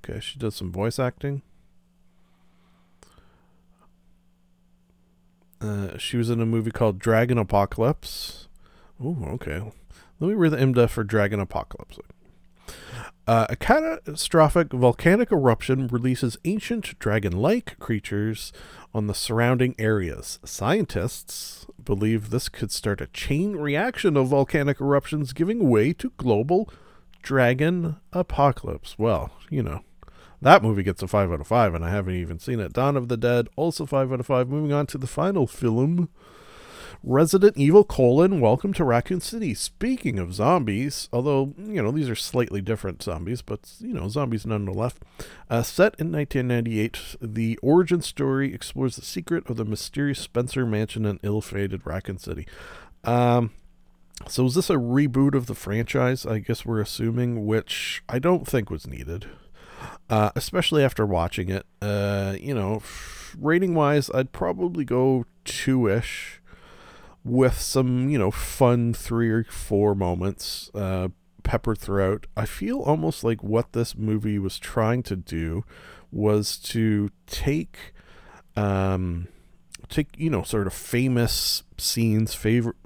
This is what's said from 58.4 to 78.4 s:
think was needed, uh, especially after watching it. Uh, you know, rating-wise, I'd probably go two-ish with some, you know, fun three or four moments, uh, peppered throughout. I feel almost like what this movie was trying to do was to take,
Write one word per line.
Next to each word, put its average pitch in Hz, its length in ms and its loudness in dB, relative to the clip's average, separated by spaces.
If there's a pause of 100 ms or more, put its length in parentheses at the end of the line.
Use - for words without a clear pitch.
think 113 220 0
was 80 180 -8
needed, 65 380 -10 (840)
uh, 107 240 4
especially 156 480 2
after 117 240 2
watching 90 420 -2
it. 95 160 -4 (160)
Uh, 101 600 -2
you 135 160 -4
know, 104 260 -2 (560)
rating-wise, 156 720 2
I'd 131 200 -2
probably 180 520 -2
go 127 420 2 (180)
two-ish 120 880 0 (920)
with 123 360 4
some, 127 480 0
you 147 100 2
know, 98 120 4
fun 120 640 2
three 117 340 -2
or 113 160 2
four 104 500 2
moments, 90 800 -4
uh, 95 340 -2 (340)
peppered - 340 0
throughout. 98 500 0 (100)
I - 100 -2
feel 240 340 -4
almost 156 420 0
like 113 200 0
what 110 300 -2
this 117 240 -2
movie 107 420 -2
was 95 200 -4
trying 120 460 0
to 98 120 -6
do 82 480 -6 (460)
was 104 480 0
to 107 520 0 (160)
take, - 680 -4 (640)